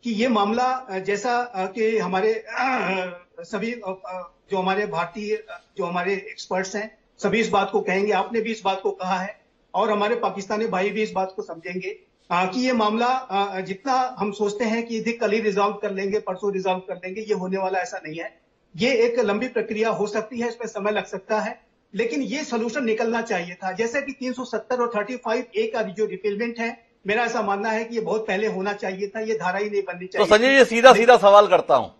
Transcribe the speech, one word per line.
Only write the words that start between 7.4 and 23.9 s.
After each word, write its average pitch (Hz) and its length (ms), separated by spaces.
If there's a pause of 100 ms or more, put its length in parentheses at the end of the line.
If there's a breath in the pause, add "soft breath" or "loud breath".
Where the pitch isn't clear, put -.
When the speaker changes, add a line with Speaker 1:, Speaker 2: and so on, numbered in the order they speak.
Speaker 1:
इस 220 80
बात 196 220
को 208 100
कहेंगे, 196 320
आपने 208 280
भी 226 100
इस 220 140
बात 190 160
को 202 100
कहा 185 260
है 190 240 (340)
और 208 160
हमारे 214 260
पाकिस्तानी 202 500
भाई 190 240
भी 214 120
इस 196 100
बात 190 240
को 208 60
समझेंगे, 180 460 (420)
अ, 185 220
कि 254 140
ये 254 60
मामला, 226 340
अ, 202 540
जितना 254 580
हम 202 140
सोचते 208 320
हैं 233 220
कि 226 120
इधर 226 220
कल 208 100
ही 226 100
resolve 202 340
कर 202 160
लेंगे, 196 280
परसों 196 340
resolve 185 280
कर 180 160
लेंगे, 190 240
ये 208 140
होने 185 240
वाला 190 200
ऐसा 180 280
नहीं 156 120
है। 180 220 (360)
ये 240 180
एक 233 240
लंबी 233 300
प्रक्रिया 220 420
हो 202 160
सकती 220 340
है, 233 80
इसमें 226 200
समय 208 220
लग 196 140
सकता 208 360
है, 220 300 (240)
लेकिन 262 280
ये 247 220
solution 233 400
निकलना 226 380
चाहिए 180 320
था। 185 180
जैसे 233 300